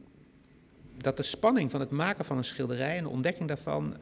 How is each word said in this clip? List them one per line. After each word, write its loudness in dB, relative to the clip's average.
dat 0
de -2
spanning 4
van 0
het -4
maken 0
van -2
een 0
schilderij -2
en -4
de -4
ontdekking 0
daarvan, -2